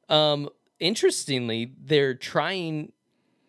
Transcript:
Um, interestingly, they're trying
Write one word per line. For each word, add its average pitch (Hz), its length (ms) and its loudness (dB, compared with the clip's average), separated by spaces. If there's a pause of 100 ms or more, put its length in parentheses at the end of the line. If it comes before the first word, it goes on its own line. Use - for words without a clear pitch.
Um, 147 400 2 (300)
interestingly, 127 1000 0
they're 139 360 2
trying 160 760 -4 (580)